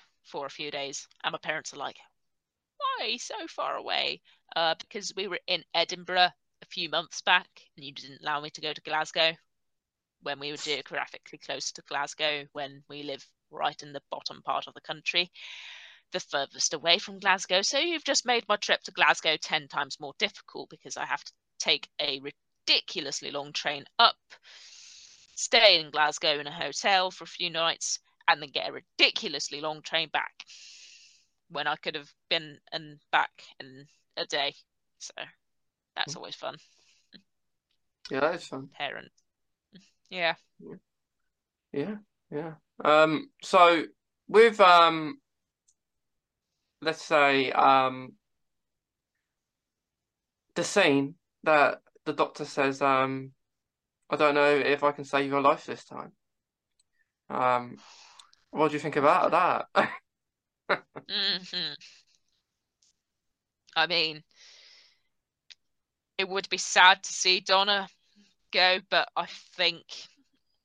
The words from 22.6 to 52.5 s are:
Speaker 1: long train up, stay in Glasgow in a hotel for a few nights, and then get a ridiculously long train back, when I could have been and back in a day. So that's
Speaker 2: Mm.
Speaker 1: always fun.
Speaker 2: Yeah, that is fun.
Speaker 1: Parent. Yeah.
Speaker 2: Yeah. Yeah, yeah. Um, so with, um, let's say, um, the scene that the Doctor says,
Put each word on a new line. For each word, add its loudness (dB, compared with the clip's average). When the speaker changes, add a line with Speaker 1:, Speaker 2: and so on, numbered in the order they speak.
Speaker 1:
long -8
train -6
up, 6
stay 6
in -12
Glasgow 0
in -8
a -12
hotel 0
for -16
a -18
few -8
nights, -4
and 4
then -12
get -6
a -12
ridiculously -2
long -8
train -4
back, -6
when -4
I -2
could -8
have -12
been -4
and -12
back 0
in -18
a -6
day. -4
So -16
that's -6
Speaker 2:
Mm. -12
Speaker 1:
always -14
fun. -12
Speaker 2:
Yeah, -2
that 0
is -14
fun. -12
Speaker 1:
Parent. -12
Yeah. -2
Speaker 2:
Yeah. -16
Yeah, -6
yeah. -10
Um, 4
so 6
with, 8
um, 6
let's -4
say, 4
um, 4
the -2
scene 2
that 4
the -4
Doctor -2
says, 0